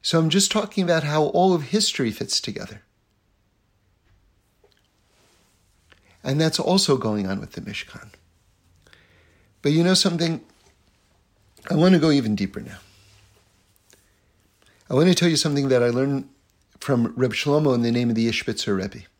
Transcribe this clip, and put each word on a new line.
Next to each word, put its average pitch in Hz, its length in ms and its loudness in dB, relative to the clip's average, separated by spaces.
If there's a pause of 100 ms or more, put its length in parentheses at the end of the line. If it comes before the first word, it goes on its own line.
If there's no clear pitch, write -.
So - 160 0
I'm 160 120 2
just 196 200 2
talking 208 320 -2
about 165 220 0
how 147 220 0
all 180 280 2
of 147 160 -4
history 143 400 -2
fits - 300 -6
together. 101 420 -14 (3500)
And 135 160 0
that's 160 180 0
also 170 380 2
going 107 320 -2
on 98 100 -4
with 95 140 -12
the - 80 -12
Mishkan. - 480 -14 (1500)
But 143 80 0
you 160 140 2
know 185 100 4
something? 170 460 0 (1300)
I 165 40 -2
want 175 200 6
to 160 60 6
go 156 100 4
even 120 240 2
deeper 98 260 -4
now. - 180 -18 (2000)
I - 40 -6
want 156 140 4
to 180 60 6
tell 175 140 0
you 160 80 0
something 143 320 -2
that 123 140 4
I 120 60 2
learned 135 400 -2 (560)
from 120 320 0
Reb 123 160 0
Shlomo 147 420 0
in 117 60 0
the 117 100 0
name 120 200 0
of 113 40 0
the 113 140 0
Ishbitzer 107 480 -4
Rebbe. 95 300 -8 (140)